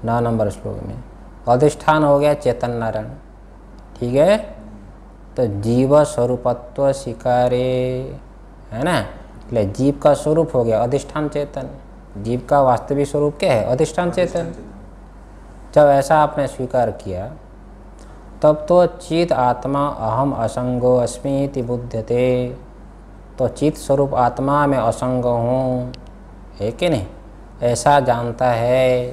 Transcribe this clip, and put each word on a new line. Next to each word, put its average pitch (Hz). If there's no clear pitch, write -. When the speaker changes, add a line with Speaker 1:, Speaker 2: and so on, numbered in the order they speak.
Speaker 1:
नौ 117
नंबर 113
श्लोक 101
में -
अधिष्ठान 147
हो 143
गया 147
चेतन 120
नारायण, 113
ठीक 120
है? 180
तो 127
जीव 131
स्वरूपत्व 123
स्वीकारे, 127
है 113
ना? 165
એટલે -
जीव 135
का 147
स्वरूप 156
हो 120
गया 113
अधिष्ठान 139
चेतन। 143
जीव 117
का 143
वास्तविक 135
स्वरूप 147
क्या 147
है? 110
अधिष्ठान 156
चेतन। 175
Speaker 2:
अधिष्ठान 165
चेतन। -
Speaker 1:
जब 147
ऐसा 139
आपने 147
स्वीकार 123
किया, 95
तब 151
तो 175
चित 165
आत्मा 135
अहम 127
असंगो 123
अस्मि 139
इति 139
बुध्यते। 123
तो 127
चित 151
स्वरूप 139
आत्मा 135
मैं 135
असंग 123
हूँ, 123
है 104
कि 175
नहीं? 117
ऐसा 131
जानता 120
है। 123